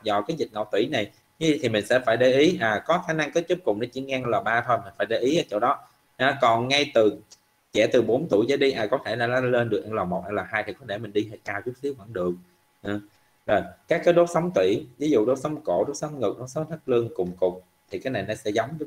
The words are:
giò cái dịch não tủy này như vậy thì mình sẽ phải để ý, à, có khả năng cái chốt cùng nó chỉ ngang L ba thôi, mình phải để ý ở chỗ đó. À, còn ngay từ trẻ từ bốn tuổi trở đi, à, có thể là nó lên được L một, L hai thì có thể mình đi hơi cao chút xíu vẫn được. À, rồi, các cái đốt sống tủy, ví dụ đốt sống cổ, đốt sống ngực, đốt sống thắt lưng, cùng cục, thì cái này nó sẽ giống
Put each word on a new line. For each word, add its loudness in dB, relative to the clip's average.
giò 0
cái -6
dịch -4
não -4
tủy 2
này -2
như -2
vậy 2
thì 0
mình 0
sẽ 4
phải 2
để 6
ý, 4
à, 0
có 0
khả 0
năng -2
cái 0
chốt 0
cùng 0
nó -4
chỉ -8
ngang -4
L 0
ba 2
thôi, 2
mình -16
phải -2
để 0
ý 2
ở 2
chỗ -2
đó. 0
À, 2
còn 4
ngay 2
từ 4
trẻ 4
từ 6
bốn 0
tuổi 4
trở 2
đi, 2
à, -2
có 0
thể -4
là 0
nó 0
lên 2
được 0
L -4
một, -4
L -2
hai -4
thì -8
có -20
thể -6
mình -10
đi 0
hơi -16
cao -8
chút -6
xíu -6
vẫn -16
được. -2
À, -6
rồi, 2
các 0
cái 6
đốt 4
sống 0
tủy, 2
ví -2
dụ 4
đốt 2
sống -6
cổ, 2
đốt -6
sống -8
ngực, -2
đốt -12
sống -6
thắt -10
lưng, 0
cùng -4
cục, -2
thì -8
cái -6
này -4
nó -6
sẽ -6
giống -2